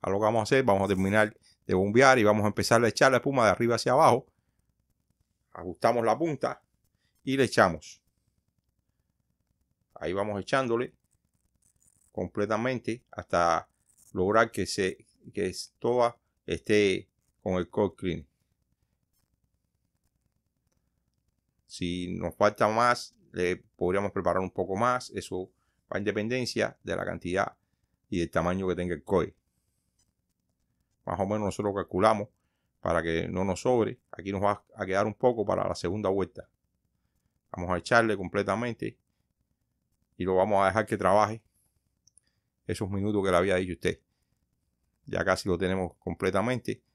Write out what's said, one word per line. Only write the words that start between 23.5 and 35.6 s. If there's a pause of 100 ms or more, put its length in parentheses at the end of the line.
podríamos
preparar
un
poco
más.
Eso (420)
va
en
dependencia
de
la
cantidad (500)
y
del
tamaño
que
tenga
el
coil. (1700)
Más
o
menos
nosotros
calculamos (520)
para
que
no
nos
sobre. (100)
Aquí
nos
va (100)
a
quedar
un
poco
para